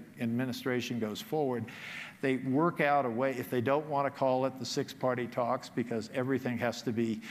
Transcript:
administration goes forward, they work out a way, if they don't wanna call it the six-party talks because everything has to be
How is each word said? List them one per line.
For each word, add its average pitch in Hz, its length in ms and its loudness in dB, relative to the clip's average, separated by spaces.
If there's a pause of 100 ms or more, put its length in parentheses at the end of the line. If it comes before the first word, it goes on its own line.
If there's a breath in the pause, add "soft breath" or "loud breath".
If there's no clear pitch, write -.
(200)
administration 120 800 -2
goes 107 220 -4
forward, 127 440 -2 (560 loud breath)
they 131 160 2
work 151 420 2
out 143 260 6
a 123 40 0
way, 127 220 2
if 120 180 -4
they 127 100 2
don't 139 280 2
wanna 139 240 0
call 131 340 2
it 131 140 -4
the 120 60 -6
six-party 127 600 0
talks 123 400 -2
because 117 460 -2
everything 127 460 0
has 117 240 0
to 127 100 0
be 113 260 0 (120)